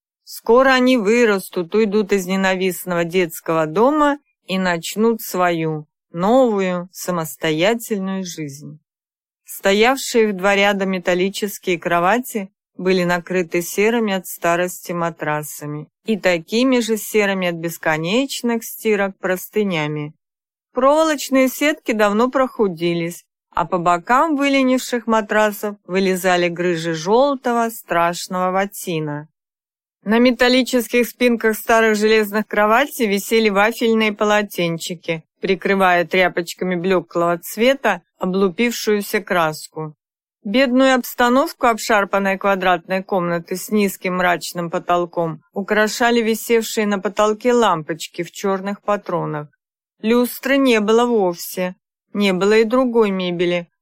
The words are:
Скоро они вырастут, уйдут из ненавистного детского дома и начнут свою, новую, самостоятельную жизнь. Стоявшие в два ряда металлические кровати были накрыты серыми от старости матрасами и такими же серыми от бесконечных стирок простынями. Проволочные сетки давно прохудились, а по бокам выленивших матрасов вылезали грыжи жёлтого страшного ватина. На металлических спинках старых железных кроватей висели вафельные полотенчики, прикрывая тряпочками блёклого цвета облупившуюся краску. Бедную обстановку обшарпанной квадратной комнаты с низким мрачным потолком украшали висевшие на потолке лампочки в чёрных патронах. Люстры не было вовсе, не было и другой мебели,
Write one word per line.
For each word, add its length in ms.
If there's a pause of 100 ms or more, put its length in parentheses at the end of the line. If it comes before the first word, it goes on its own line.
(240)
Скоро 460
они 280
вырастут, 760
уйдут 400
из 140
ненавистного 760
детского 640
дома 540 (260)
и 140
начнут 640
свою, 680 (240)
новую, 800
самостоятельную 1300
жизнь. 560 (640)
Стоявшие 840
в 60
два 220
ряда 300
металлические 920
кровати 720 (260)
были 280
накрыты 560
серыми 520
от 140
старости 640
матрасами 960 (160)
и 120
такими 600
же 180
серыми 500
от 80
бесконечных 1080
стирок 540
простынями. 960 (600)
Проволочные 720
сетки 460
давно 360
прохудились, 960 (320)
а 80
по 140
бокам 560
выленивших 720
матрасов 800
вылезали 600
грыжи 460
жёлтого 760
страшного 840
ватина. 800 (760)
На 160
металлических 880
спинках 500
старых 380
железных 500
кроватей 600
висели 420
вафельные 640
полотенчики, 1120 (180)
прикрывая 640
тряпочками 680
блёклого 640
цвета 640 (160)
облупившуюся 1040
краску. 760 (480)
Бедную 500
обстановку 720
обшарпанной 720
квадратной 640
комнаты 520
с 140
низким 480
мрачным 520
потолком 720 (100)
украшали 720
висевшие 640
на 140
потолке 540
лампочки 680
в 100
чёрных 520
патронах. 640 (520)
Люстры 580
не 220
было 280
вовсе, 680 (380)
не 200
было 260
и 40
другой 480
мебели, 560 (140)